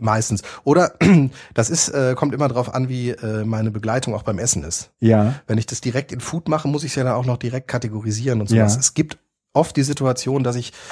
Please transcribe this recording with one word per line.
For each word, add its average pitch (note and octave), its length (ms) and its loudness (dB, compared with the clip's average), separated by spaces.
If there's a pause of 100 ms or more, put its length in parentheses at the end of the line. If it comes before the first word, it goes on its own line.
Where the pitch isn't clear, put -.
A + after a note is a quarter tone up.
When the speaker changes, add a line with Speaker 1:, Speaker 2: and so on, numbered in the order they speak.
Speaker 1:
meistens. A2 400 0 (240)
Oder E3 340 4
<clears throat> E3 320 6 (220)
das A2+ 160 0
ist, E3 200 0
äh, C3 280 0
kommt D3 160 0
immer C#3 160 0
drauf A#2+ 260 -4
an, C3 140 -2
wie, B2 220 -4
äh, G#2+ 340 -6
meine A2 260 -2
Begleitung A2 420 -2
auch - 100 -6
beim G#2 140 -4
Essen F2+ 280 -2
ist. - 340 -10
Speaker 2:
Ja. A2+ 360 4 (120)
Speaker 1:
Wenn A2 100 0
ich A2+ 80 -2
das - 140 -10
direkt B2+ 320 -4
in B2+ 80 -10
Food E3 300 -6
mache, D#3 180 0
muss D3 160 -2
ich C#3+ 80 -8
es - 40 -8
ja C3 100 0
dann B2+ 80 0
auch B2 120 -2
noch B2 120 0
direkt B2+ 320 -8
kategorisieren A2+ 720 -2
und G#2 80 -4
sowas. A2 240 6
Speaker 2:
Ja. B2 80 -2
Speaker 1:
Es - 120 0
gibt D#3 240 -2 (360)
oft D3+ 240 2
die C#3+ 60 2
Situation, C3 600 -2
dass B2 140 -2
ich B2 160 -8 (180)